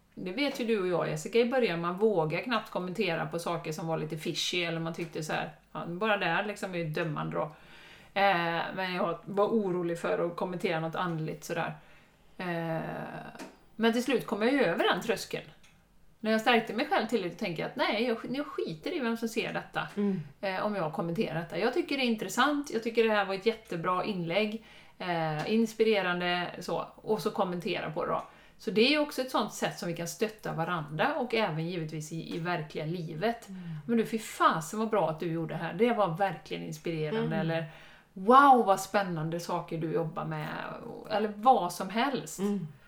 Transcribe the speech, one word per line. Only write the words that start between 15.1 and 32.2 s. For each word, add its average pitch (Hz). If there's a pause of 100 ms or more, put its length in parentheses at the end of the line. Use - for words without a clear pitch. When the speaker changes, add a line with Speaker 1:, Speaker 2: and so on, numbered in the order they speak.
Speaker 1:
När 220
jag 220
stärkte 220
mig 269
själv 233
till 220
det, 175
tänker 170
jag 160
att -
nej, 262
jag 233
sk-, 233
jag 294
skiter -
i 330
vem 233
som 226
ser 170
detta. 160
Speaker 2:
Mm. 196 (200)
Speaker 1:
Eh, 190
om 214
jag 156
kommenterar 170
detta. 170
Jag 226
tycker 294
det 269
är 247
intressant, 247
jag 226
tycker 233
det 226
här 208
var 190
ett 190
jättebra 180
inlägg. 208 (340)
Eh, 165
inspirerande, 185 (120)
så. 175 (100)
Och -
så 214
kommentera 180
på 170
det 156
då. 160 (340)
Så -
det 226
är 302
också 294
ett 254
sånt 254
sätt 160
som -
vi 170
kan 170
stötta -
varandra 165
och 254
även 165
givetvis 160
i, 165